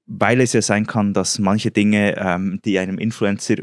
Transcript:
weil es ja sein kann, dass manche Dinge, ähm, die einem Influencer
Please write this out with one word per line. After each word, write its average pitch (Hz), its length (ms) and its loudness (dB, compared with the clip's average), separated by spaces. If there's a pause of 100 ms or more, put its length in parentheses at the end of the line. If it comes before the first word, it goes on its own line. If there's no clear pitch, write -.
weil 113 340 0
es 123 140 2
ja 110 80 4
sein 107 240 0
kann, 101 260 0
dass 95 260 -2
manche 104 320 0
Dinge, 104 460 2
ähm, 95 480 -2
die 98 140 0
einem 95 200 -4
Influencer 104 640 -2